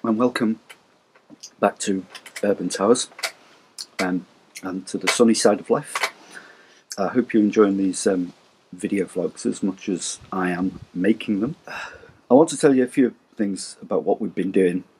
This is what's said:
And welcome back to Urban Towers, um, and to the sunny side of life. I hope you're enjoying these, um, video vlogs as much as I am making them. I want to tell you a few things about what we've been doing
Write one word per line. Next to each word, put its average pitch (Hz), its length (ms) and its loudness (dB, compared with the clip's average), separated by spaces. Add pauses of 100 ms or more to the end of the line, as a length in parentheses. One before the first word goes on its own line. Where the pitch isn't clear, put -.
And 110 100 2
welcome 117 440 0 (960)
back 104 200 0
to 95 260 -4 (360)
Urban 98 280 -2
Towers, 113 400 2 (920)
um, 92 260 -4 (380)
and 95 240 -10
to - 100 -8
the 92 120 -4
sunny 113 240 4
side 107 260 4
of - 100 -16
life. - 280 -2 (1000)
I 95 120 -2
hope 123 240 0
you're 110 100 4
enjoying 101 320 4
these, 95 320 -2
um, 90 240 0 (400)
video 98 320 -4
vlogs 85 420 -6
as 90 160 -2
much 95 280 -4
as - 300 -6 (120)
I 90 200 -2
am 92 280 -4 (140)
making 101 480 0
them. 135 160 -4 (100)
I - 680 -4
want 330 160 8
to 277 60 -6
tell 147 160 4
you 127 120 4
a - 20 -12
few 123 280 2 (200)
things 98 460 -6
about 82 240 -4
what 98 160 0
we've 95 120 -6
been - 200 -4
doing 92 320 2 (140)